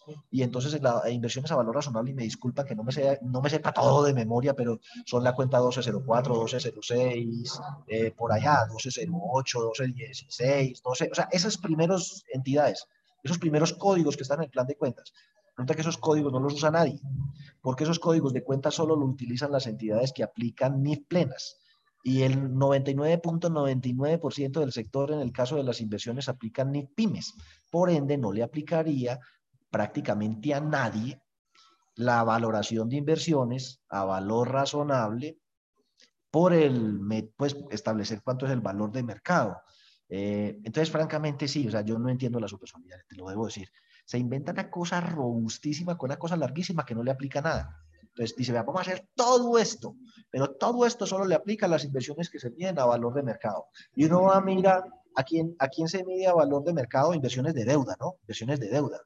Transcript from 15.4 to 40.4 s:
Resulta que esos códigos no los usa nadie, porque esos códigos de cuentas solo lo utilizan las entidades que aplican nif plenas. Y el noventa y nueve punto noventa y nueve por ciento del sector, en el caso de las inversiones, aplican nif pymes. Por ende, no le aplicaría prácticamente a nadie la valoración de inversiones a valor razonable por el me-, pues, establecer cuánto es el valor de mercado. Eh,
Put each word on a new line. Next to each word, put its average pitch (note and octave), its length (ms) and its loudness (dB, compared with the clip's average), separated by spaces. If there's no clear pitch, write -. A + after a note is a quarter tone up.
Resulta C3 160 0
que D3+ 80 -2
esos D#3+ 160 -2
códigos D3+ 340 2
no B2+ 80 0
los C#3+ 140 0
usa D3 160 0
nadie, D#3 320 2
porque B2+ 220 -2
esos E3 160 2
códigos E3 320 4
de B2 120 -2
cuentas C3+ 320 0
solo D#3+ 200 2
lo C#3+ 120 2
utilizan B2+ 440 -4
las C3+ 140 0
entidades A2+ 480 0
que - 80 -4
aplican B2+ 640 -2
nif D3 240 0
plenas. - 500 -2
Y C3 180 2
el C3 340 2
noventa C#3 360 4
y - 20 0
nueve D3+ 240 2
punto E3+ 320 -2
noventa C3+ 380 0
y B2 60 0
nueve D3 260 0
por D3 160 -4
ciento C#3 240 -2
del C#3 120 0
sector, C3+ 400 -2
en D3+ 80 -2
el C3 120 -4
caso B2+ 240 -2
de C#3+ 80 0
las A#2+ 180 -2
inversiones, A#2 480 -6
aplican C3 420 -4
nif C#3+ 220 -4
pymes. F3+ 400 -2
Por F3+ 180 4
ende, C#3+ 300 2
no A2 120 -2
le G#2+ 120 -2
aplicaría D3 760 -2
prácticamente G#2+ 840 -2
a C#3 80 -2
nadie C3 580 -2
la A#2+ 280 2
valoración A2+ 640 0
de B2+ 100 -2
inversiones C#3+ 920 0
a G2 160 -2
valor G#2 460 0
razonable C3+ 880 -2
por F3 240 6
el A#2+ 460 4
me-, G#2+ 360 -4
pues, C#3+ 220 -2
establecer G#2+ 520 -4
cuánto C3 220 -2
es C3+ 60 0
el B2+ 100 -2
valor G#2 300 -2
de B2+ 100 -4
mercado. A#2+ 560 -2
Eh, G#2 560 -2